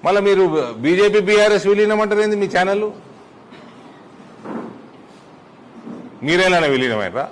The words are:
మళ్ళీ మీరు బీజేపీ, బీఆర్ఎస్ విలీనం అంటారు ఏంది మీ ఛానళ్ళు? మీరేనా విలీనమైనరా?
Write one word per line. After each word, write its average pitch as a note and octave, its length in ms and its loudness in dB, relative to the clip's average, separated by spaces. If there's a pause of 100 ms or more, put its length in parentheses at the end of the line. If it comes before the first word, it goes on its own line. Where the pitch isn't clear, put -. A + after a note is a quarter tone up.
మళ్ళీ G3 240 2
మీరు F#3+ 160 4 (400)
బీజేపీ, G3+ 440 2
బీఆర్ఎస్ G#3 380 2
విలీనం G#3 360 2
అంటారు G#3 180 0
ఏంది G#3+ 160 0
మీ G3+ 100 -2 (100)
ఛానళ్ళు? G3 320 0 (3250)
మీరేనా F3+ 360 2 (160)
విలీనమైనరా? A#2 580 -4